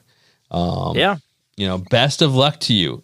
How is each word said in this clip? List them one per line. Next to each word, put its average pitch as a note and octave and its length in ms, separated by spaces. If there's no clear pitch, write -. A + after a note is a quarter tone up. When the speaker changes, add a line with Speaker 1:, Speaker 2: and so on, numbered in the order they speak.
Speaker 1:
Um, F2 460
Speaker 2:
Yeah. F3+ 200
Speaker 1:
you G2 100
know, F#2 120
best A#2+ 440
of C#3 120
luck C#3 260
to - 140
you D#2+ 300